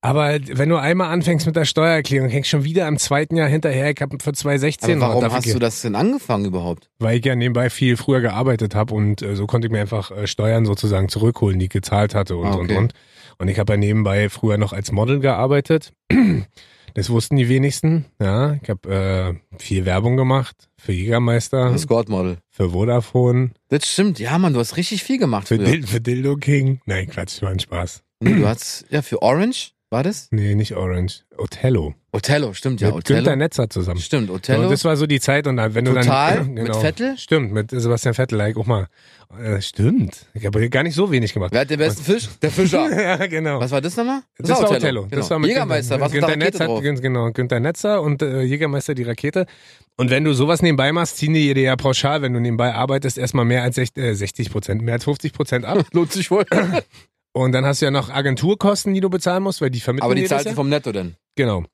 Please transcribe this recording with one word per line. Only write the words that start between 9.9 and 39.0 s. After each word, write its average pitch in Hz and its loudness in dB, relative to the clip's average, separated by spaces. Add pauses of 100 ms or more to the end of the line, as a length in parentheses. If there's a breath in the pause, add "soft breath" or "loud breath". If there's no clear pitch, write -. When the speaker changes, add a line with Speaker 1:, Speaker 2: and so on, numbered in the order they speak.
Speaker 1:
äh, 101 -6
Steuern 110 2
sozusagen 101 2
zurückholen, 104 2
die 92 0
ich 95 -6
gezahlt 104 0
hatte 95 0
und, 85 -4
Speaker 2:
Ah, 101 0
Speaker 1:
und, 90 -2
Speaker 2:
okay. 101 2
Speaker 1:
und. 113 2 (460 loud breath)
Und 92 -2
ich 98 0
hab 104 0
ja 104 4
nebenbei 104 2
früher 104 0
noch 104 0
als 101 -6
Model 131 2
gearbeitet. 139 0 (180)
<clears throat> - 4 (840 loud breath)
Das 101 -2
wussten 117 0
die 123 4
wenigsten. 139 0 (140)
Ja, 123 0
ich - -14
hab, 98 -6
äh, 95 0 (240)
viel 95 -2
Werbung 104 2
gemacht 131 0 (200)
für - -10
Jägermeister, 117 0
Speaker 2:
Escort-Model. 107 0 (120)
Speaker 1:
für 92 -2
Vodafone. 120 2 (160)
Speaker 2:
Das 143 0
stimmt. 190 0
Ja, 120 -2
Mann, 180 2
du 123 2
hast 117 -2
richtig 180 -4
viel 262 -2
gemacht 110 0
Speaker 1:
Für - 2
Speaker 2:
früher. 104 2
Speaker 1:
Dil-, 143 2
für 110 -2
Dildo 127 -2
King. 135 2
Nein, 95 -4
Quatsch, - -10
war 101 -2
ein 92 -2
Spaß. - -8 (160)
Speaker 2:
Nee, 190 2
du 160 4
hast, - -6
ja, 147 -2
für - -4
Orange, 180 0 (200)
war 117 -2
das? 190 -6
Speaker 1:
Nee, 104 2
nicht 107 -2
Orange. 90 -4 (180)
Othello. 87 -2 (180)
Speaker 2:
Othello, 135 -2
stimmt, 123 -4
ja, 95 2
Speaker 1:
Mit - -2
Speaker 2:
Othello. 135 2
Speaker 1:
Günther 135 2
Netzer 135 -2
zusammen. 90 -2
Speaker 2:
Stimmt, 113 -2
Othello. 110 0
Speaker 1:
Und - 2
das 139 0
war 156 2
so 151 0
die 147 2
Zeit 143 2
und 131 0
dann, 110 0
wenn 117 2
du 127 4
Speaker 2:
Total, 131 4
Speaker 1:
dann, 147 0
<clears throat> 135 -6
Speaker 2:
mit 113 -4
Speaker 1:
genau. 110 0
Speaker 2:
Vettel? 226 -2
Speaker 1:
Stimmt, 135 0
mit 107 -2
Sebastian 120 0
Vettel, 127 -2
like, 107 0
auch 107 -2
mal. 101 0 (520 soft breath)